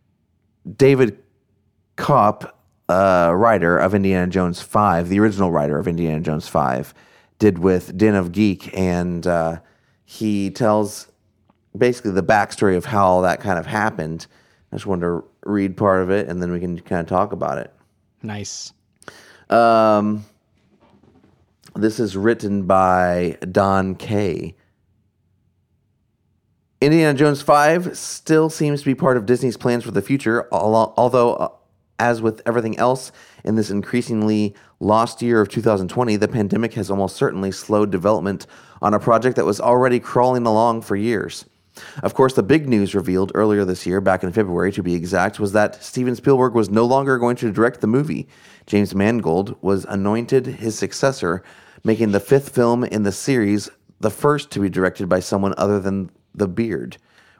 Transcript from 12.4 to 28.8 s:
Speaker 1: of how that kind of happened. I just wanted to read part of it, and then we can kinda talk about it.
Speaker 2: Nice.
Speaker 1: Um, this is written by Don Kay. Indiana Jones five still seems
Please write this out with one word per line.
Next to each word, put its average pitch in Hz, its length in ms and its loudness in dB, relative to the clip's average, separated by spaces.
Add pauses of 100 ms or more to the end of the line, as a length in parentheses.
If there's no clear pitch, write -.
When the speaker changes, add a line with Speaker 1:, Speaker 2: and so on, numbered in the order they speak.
Speaker 1:
of 85 100 -4
how 92 360 2
that 90 180 0
kind 92 180 -2
of 80 80 -8
happened. 82 600 -6 (440)
I 107 60 -10
just 104 100 -12
wanted 90 200 -4
to 87 180 -4 (200)
read 98 340 -2
part 95 240 2
of 90 80 -2
it, 101 180 -2
and 90 140 -6
then 87 100 -4
we 87 80 -4
can 87 180 -6
kinda 87 260 -6
talk 95 280 -2
about 80 240 -6
it. - 160 -12 (500)
Speaker 2:
Nice. 104 500 -14 (760)
Speaker 1:
Um, 107 760 4 (1500)
this 107 240 -2
is 98 160 -4
written 101 460 0
by 90 720 2 (160)
Don 95 420 2
Kay. 95 600 -6 (2250)
Indiana 151 360 4
Jones 143 260 2
five 156 540 4
still - 540 0
seems 147 300 -2